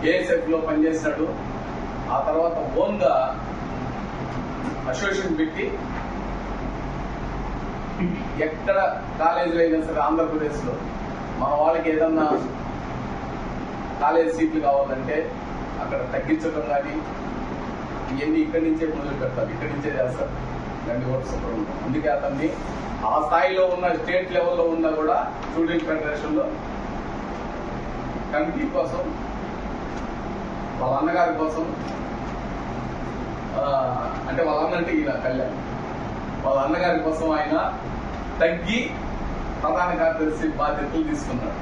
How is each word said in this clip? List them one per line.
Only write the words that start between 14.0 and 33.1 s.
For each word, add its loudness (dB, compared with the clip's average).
కాలేజ్ 6
సీట్లు 2
కావాలంటే 2
అక్కడ -2
తగ్గించడం 0
కానీ 0
ఇవన్నీ 2
ఇక్కడి 2
నుంచే 2
మొదలు -4
పెడతారు, 0
ఇక్కడి -4
నుంచే -2
చేస్తారు 0
గండికోట 0
సుబ్రహ్మణ్యం. -4
అందుకే 0
అతన్ని 0
ఆ 4
స్థాయిలో 4
ఉన్న, 0
స్టేట్ 0
లెవెల్లో 4
ఉన్నా 4
కూడా 4
స్టూడెంట్ 2
ఫెడరేషన్లో 0
కమిటీ 0
కోసం, 0
వాళ్ళ 2
అన్నగారి 4
కోసం, 0